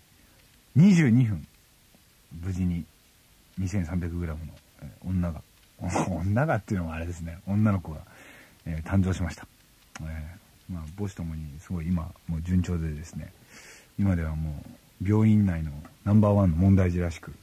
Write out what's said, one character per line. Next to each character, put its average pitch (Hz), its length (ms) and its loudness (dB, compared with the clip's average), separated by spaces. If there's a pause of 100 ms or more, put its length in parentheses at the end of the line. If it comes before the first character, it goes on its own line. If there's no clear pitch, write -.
(760)
二 185 200 8
十 156 140 6
二 123 160 6
分、 85 200 -2 (960)
無 95 100 -6
事 92 140 -2
に 85 200 -2 (720)
二 95 120 -4
千 92 160 -2
三 87 140 -4
百 85 180 -4
グ 87 80 -4
ラ 80 80 -6
ム 80 120 -10
の、 71 80 -16 (280)
え 69 100 -12 (140)
ー、 87 40 -6
女 87 220 0
が、 73 100 -10 (380)
<laughs> 92 300 -2
女 98 380 0
が 147 80 0
っ 101 60 -4
て - 120 -8
い 98 40 0
う - 20 -2
の 82 80 -4
も 78 60 -8
あ 80 60 -8
れ 80 60 -6
で 87 80 -8
す 85 80 -14
ね、 82 240 -10
女 104 260 2
の 95 80 0
子 82 120 -10
が、 73 80 -12 (680)
え 80 180 -6
ー、 80 60 -10
誕 98 140 2
生 92 100 0
し 90 80 -4
ま 82 80 -4
し 71 60 -10
た。 - 100 -18 (560)
え 80 360 -10 (340)
ー、 - 20 -8
ま 87 60 -8
あ、 80 40 -10 (140)
母 101 100 -6
子 92 60 -10
と 87 100 -10
も 80 120 -6
に 76 240 -12
す - 120 -16
ご 85 120 -6
い 80 40 -6
今、 85 240 -2 (160)
も 82 100 -4
う 78 40 -4
順 90 220 2
調 87 160 -2
で 80 120 -4
で 76 120 -10
す - 100 -18
ね、 - 180 -12 (680)
今 98 160 2
で 82 80 0
は 78 120 -4
も 78 280 -6 (400)
う 92 40 -2
病 107 220 6
院 107 160 6
内 85 160 0
の 78 100 -6 (320)
ナ 101 100 2
ン 107 80 8
バ 104 80 6
ー - 20 6
ワ 101 160 4
ン 85 40 4
の 78 60 0
問 98 180 6
題 92 160 4
児 87 80 -2
ら 87 120 -2
し - 80 -14
く - 240 -16